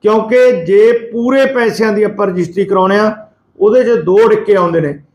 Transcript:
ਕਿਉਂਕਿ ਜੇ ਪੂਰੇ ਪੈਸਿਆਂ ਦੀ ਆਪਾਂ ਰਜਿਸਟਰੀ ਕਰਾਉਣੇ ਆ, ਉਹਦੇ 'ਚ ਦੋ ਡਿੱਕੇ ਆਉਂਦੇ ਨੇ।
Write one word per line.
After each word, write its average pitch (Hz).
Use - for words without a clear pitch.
ਕਿਉਂਕਿ 220
ਜੇ 220
ਪੂਰੇ 262
ਪੈਸਿਆਂ 226
ਦੀ 214
ਆਪਾਂ 202
ਰਜਿਸਟਰੀ 180
ਕਰਾਉਣੇ 196
ਆ, 214
ਉਹਦੇ 226
'ਚ 226
ਦੋ 180
ਡਿੱਕੇ 208
ਆਉਂਦੇ 170
ਨੇ। 143